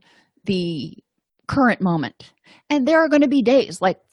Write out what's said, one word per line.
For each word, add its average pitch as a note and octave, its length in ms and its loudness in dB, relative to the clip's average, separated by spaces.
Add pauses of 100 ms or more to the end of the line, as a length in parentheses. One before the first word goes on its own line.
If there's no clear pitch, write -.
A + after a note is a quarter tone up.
(460)
the E3+ 480 -6 (540)
current B3+ 340 0
moment. E3+ 500 -4 (380)
And C#4 180 -2
there D#4+ 160 4
are D#4 60 0
gonna D4 180 4
be C4+ 140 0
days, A#3 400 0
like F#3 180 0 (140)